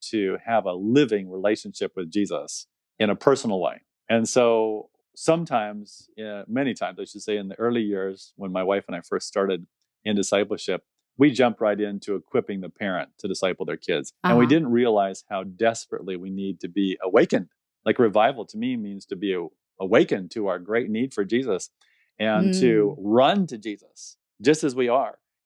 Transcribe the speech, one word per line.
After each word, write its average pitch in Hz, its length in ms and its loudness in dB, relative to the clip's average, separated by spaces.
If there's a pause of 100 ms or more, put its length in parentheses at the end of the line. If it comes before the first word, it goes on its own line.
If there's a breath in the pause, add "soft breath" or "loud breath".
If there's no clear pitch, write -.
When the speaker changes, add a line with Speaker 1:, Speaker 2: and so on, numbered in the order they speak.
Speaker 1:
to 95 440 0
have 113 200 4
a 90 80 2
living 107 560 2
relationship 98 640 -2
with 87 160 -8
Jesus 85 560 -4 (320)
in 107 100 2
a 98 60 0
personal 113 460 2
way. 62 200 -4 (280)
And 113 180 2
so 113 640 2 (260)
sometimes, 113 920 -4 (140)
uh, 104 240 -10
many 123 260 -2
times, 92 260 -8
I 98 60 -10
should 98 160 -16
say, 104 160 -2
in 98 100 -8
the 95 120 -12
early 120 220 0
years 98 540 -6
when 98 160 -10
my 92 120 -2
wife 98 240 0
and 92 80 -8
I 87 60 -8
first - 260 -6
started 95 380 -2 (380)
in 107 120 -2
discipleship, 98 680 0 (340)
we 143 140 6
jumped 117 300 2
right 104 180 2
into 101 360 -4
equipping 98 460 -4
the 87 80 -10
parent 92 400 -6 (100)
to 104 80 -8
disciple 92 380 -2
their 78 120 -4
kids. 80 360 -4 (100)
And 120 140 4
we 120 80 6
Speaker 2:
Uh-huh. 117 40 4
Speaker 1:
didn't 147 220 4
realize 110 580 2
how 95 140 -6
desperately 95 720 -4
we 92 140 -10
need 98 320 -6
to 92 60 -8
be 95 340 0
awakened. 110 480 4 (360)
Like, 107 140 2
revival 113 480 4
to 107 100 -14
me 123 180 -2
means 101 320 -8
to 98 80 -8
be 95 180 -2
a-, 85 140 -4 (320)
awakened 104 520 2
to 104 160 -4
our 90 120 -2
great 107 300 -4
need 117 240 -4
for 104 120 -2
Jesus 110 440 -2 (500)
and 180 360 2
to 110 360 4
Speaker 2:
Mm. - 80 -10
Speaker 1:
run 139 480 4
to 123 100 -10
Jesus - 600 -12 (240)
just 151 220 4
as 131 120 -2
we 123 140 0
are 120 300 0 (260)